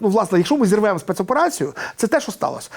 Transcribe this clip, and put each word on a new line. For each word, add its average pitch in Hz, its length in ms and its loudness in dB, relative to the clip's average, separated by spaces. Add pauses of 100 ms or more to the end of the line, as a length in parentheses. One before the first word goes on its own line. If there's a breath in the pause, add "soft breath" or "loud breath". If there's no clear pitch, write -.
ну, 214 80 2
власне, 196 280 2
якщо 285 200 2
ми 240 100 4
зірвемо 202 320 2
спецоперацію, 208 760 -2 (220 loud breath)
це 226 120 0
те, 302 140 2
що 214 100 -8
сталося. - 460 -6